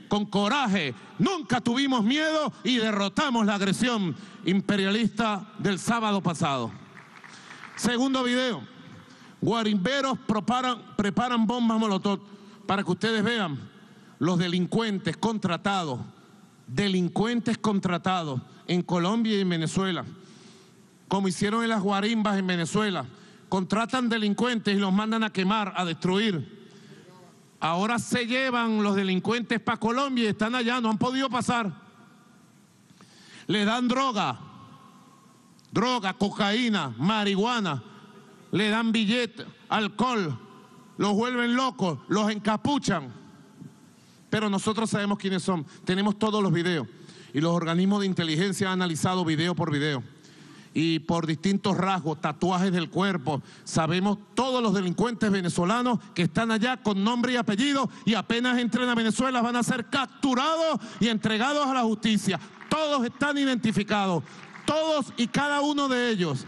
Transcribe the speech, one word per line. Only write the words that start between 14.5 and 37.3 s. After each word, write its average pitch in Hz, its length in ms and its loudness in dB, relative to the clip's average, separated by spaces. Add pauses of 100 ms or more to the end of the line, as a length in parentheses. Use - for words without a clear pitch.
contratados, 196 840 -2 (680)
delincuentes 202 880 0
contratados 180 880 0 (240)
en 175 160 0
Colombia 202 560 0
y - 20 2
en 185 80 0
Venezuela, 170 560 -2 (1040)
como 196 200 0
hicieron 208 340 0
en 226 80 0
las 220 100 0
guarimbas 208 580 0
en 190 80 -2
Venezuela, 175 600 -2 (420)
contratan 220 640 0
delincuentes 214 680 0
y - 20 2
los 196 140 2
mandan 220 320 2
a 214 60 -2
quemar, 190 440 0
a 175 120 -2
destruir. 175 760 -2 (1000)
Ahora 196 380 0
se 240 260 -2
llevan 240 560 0
los 202 140 2
delincuentes 196 640 0
pa' 233 160 -2
Colombia 240 480 0
y - 20 2
están 220 300 0
allá, 247 240 0
no 220 100 2
han 220 80 2
podido 262 320 0
pasar. 233 420 0 (1700)
Les 202 180 0
dan 240 220 0
droga, 226 500 0 (1300)
droga, 220 420 0
cocaína, 202 840 0
marihuana, 202 840 0 (680)